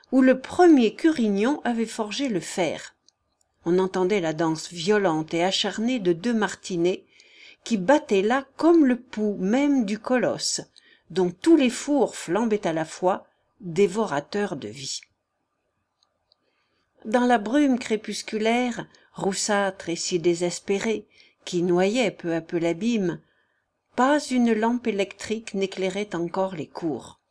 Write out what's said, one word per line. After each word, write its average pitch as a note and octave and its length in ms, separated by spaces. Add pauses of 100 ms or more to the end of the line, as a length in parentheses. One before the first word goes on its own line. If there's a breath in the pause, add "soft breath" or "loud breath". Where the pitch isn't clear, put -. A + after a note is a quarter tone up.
(120)
où C4 100
le C4 180
premier C#4 560
Curignon A#3+ 680
avait A3+ 200
forgé A3+ 440
le F#3+ 100
fer. D#3 560 (680)
On F3 120
entendait F#3+ 440
la D#3+ 100
danse D#3+ 400
violente F3 600
et E3+ 100
acharnée G#3+ 560
de F3+ 140
deux F3+ 200
martinets, F#3+ 680 (640 loud breath)
qui A#3 100
battaient G#3+ 460
là B3 340
comme E4 300
le B3 120
pouls G#3 400
même C4 460
du G3+ 160
colosse, G3+ 600 (480 soft breath)
dont F3+ 200
tous D#4+ 280
les C4 120
fours C4 460
flambaient G#3 500
à E3+ 60
la D#3+ 140
fois, F#3 420 (320)
dévorateurs F#3 960
de A#2 140
vie. C3+ 320 (2000)
Dans B3 220
la B3 120
brume B3+ 420
crépusculaire, A3 1080 (260 soft breath)
roussâtre G3 760
et E3+ 60
si F3 240
désespérée, F3+ 840 (380 soft breath)
qui F3 180
noyait F#3+ 500
peu E3 220
à E3 80
peu E3 160
l'abîme, E3+ 600 (760)
pas C#4 240
une B3 340
lampe A#3 340
électrique G#3 680
n'éclairait F#3+ 600
encore F#3 400
les C#3+ 120
cours. - 520 (120)